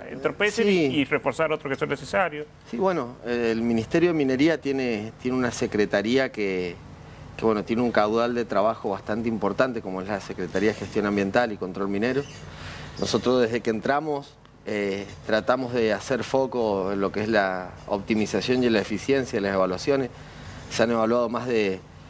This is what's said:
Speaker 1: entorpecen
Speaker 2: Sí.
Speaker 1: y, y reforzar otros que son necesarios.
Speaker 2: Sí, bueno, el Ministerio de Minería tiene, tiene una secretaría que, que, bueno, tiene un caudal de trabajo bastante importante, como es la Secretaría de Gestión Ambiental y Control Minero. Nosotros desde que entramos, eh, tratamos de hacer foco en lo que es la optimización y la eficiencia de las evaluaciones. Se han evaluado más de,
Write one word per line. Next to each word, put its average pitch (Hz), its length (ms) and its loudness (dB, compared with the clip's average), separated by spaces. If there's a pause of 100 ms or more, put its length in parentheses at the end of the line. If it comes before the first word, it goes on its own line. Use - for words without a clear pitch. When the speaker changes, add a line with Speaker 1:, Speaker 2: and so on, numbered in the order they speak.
Speaker 1:
entorpecen 202 560 0
Speaker 2:
Sí. 180 260 6
Speaker 1:
y, 147 100 2
y 135 40 2
reforzar 151 460 0
otros 151 200 -4
que 131 60 -2
son 147 120 -2
necesarios. 151 580 -2 (240)
Speaker 2:
Sí, 233 60 -6
bueno, 160 480 0
el 117 360 0
Ministerio 117 480 4
de 175 60 2
Minería 143 440 4
tiene, 123 520 -2 (100)
tiene 127 160 0
una 123 140 0
secretaría 110 800 2
que, 92 440 -2 (640)
que, - 80 -2
bueno, 107 180 2
tiene 117 200 0
un 120 80 2
caudal 113 420 2
de 120 120 -2
trabajo 107 440 0
bastante 107 400 -2
importante, 110 520 0
como 95 200 -6
es 92 60 -8
la 101 120 -4
Secretaría 92 500 -2
de 104 60 0
Gestión 104 300 -2
Ambiental 101 460 2
y 101 60 -8
Control 95 320 -6
Minero. 120 340 -2 (760)
Nosotros 127 420 2
desde 113 200 0
que - 80 -4
entramos, 143 640 -2 (320)
eh, 101 400 -2 (220)
tratamos 120 460 2
de 113 200 2
hacer 110 300 -2
foco 110 680 0
en 98 100 0
lo 98 100 2
que 98 100 -2
es 107 80 -2
la 95 400 2 (160)
optimización 107 800 0
y 123 80 4
la 110 80 6
eficiencia 120 580 0
de 101 40 0
las 98 120 0
evaluaciones. 95 560 0 (640)
Se - 100 2
han 113 80 4
evaluado 117 400 2
más 117 180 -4
de, 104 320 2 (300)